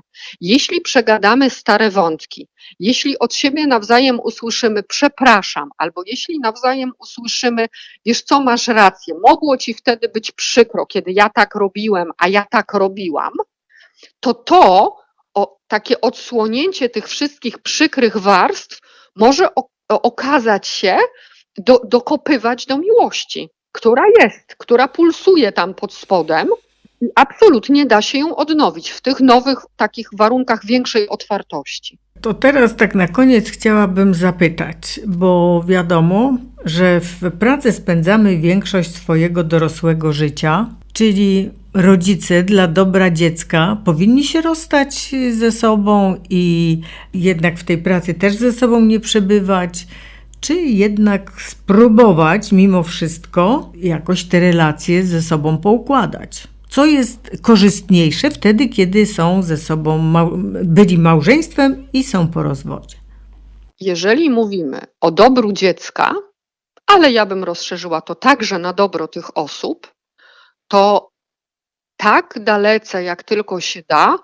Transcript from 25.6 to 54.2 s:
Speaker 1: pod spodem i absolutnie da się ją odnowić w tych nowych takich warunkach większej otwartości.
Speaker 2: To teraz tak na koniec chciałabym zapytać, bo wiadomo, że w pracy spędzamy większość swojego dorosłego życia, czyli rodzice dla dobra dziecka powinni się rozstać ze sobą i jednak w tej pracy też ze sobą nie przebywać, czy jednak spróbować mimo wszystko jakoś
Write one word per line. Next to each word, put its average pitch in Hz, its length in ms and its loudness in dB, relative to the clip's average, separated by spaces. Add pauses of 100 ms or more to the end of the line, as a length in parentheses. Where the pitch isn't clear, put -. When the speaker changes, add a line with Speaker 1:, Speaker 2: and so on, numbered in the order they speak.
Speaker 1:
pod - 200 -12
spodem 165 540 -2 (540)
i 240 40 -4 (100)
absolutnie 285 720 4
da 214 160 4
się - 160 -4
ją 302 180 -4
odnowić 277 540 -2
w - 120 -16
tych 262 180 -2
nowych 254 400 4 (160)
takich 220 380 -6
warunkach 220 520 0
większej 233 440 -2
otwartości. - 880 -10 (240)
Speaker 2:
To 220 120 -4
teraz 254 420 2
tak - 200 0
na 185 120 0
koniec 254 420 2
chciałabym 196 640 0
zapytać, 170 920 -4
bo 175 600 2
wiadomo, 180 680 0 (280)
że 175 340 2
w 175 400 -8
pracy 254 320 0
spędzamy 190 640 0
większość 175 580 -2
swojego 170 480 -2
dorosłego 160 720 -2
życia, 156 560 -2 (240)
czyli 196 560 0 (240)
rodzice 180 680 2
dla 190 240 2
dobra 185 440 2
dziecka 165 720 -2
powinni 196 380 2
się 320 180 -2
rozstać 311 720 -4 (160)
ze 226 200 0
sobą 208 640 0 (140)
i 170 520 0 (320)
jednak 175 440 -2
w - 60 -14
tej 175 140 -2
pracy 175 360 -2
też 196 220 -2
ze 233 180 0
sobą 240 260 0
nie 220 200 4
przebywać, 190 880 -2 (560)
czy 294 120 -2
jednak 208 840 0
spróbować 202 1080 4
mimo 190 320 4
wszystko 175 920 -4
jakoś 170 480 -4